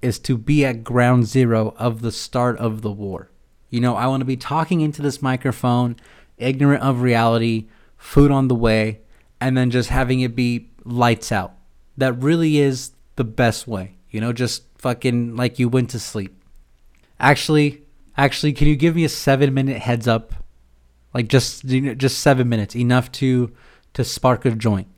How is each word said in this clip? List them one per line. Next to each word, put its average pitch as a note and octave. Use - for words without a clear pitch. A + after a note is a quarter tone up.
is B2
to B2+
be D3
at A#2
ground B2
zero A2+
of A2+
the A2+
start B2
of A2
the A2
war. G2+
You A#2+
know, A#2+
I A#2+
wanna C3+
be C3
talking D#3+
into D3+
this C#3+
microphone, B2
ignorant C3+
of B2+
reality, A#2
food C#3+
on C3+
the B2
way, A2
and C3
then B2+
just B2
having C3
it A#2+
be A#2+
lights A#2+
out. F#2
That B2+
really D#3
is C#3
the B2+
best A2+
way, F#2+
you A2
know, A#2+
just A#2
fucking A#2+
like B2
you B2
went B2
to A2+
sleep. -
Actually, D3
actually, C#3+
can C#3+
you D3+
give D#3+
me E3+
a D3+
seven-minute C3+
heads A#2+
up? A2+
Like, B2
just, -
you C3
know, C3+
just C3
seven B2+
minutes, G#2+
enough B2
to, B2+
to B2+
spark -
a A#2+
joint. G#2+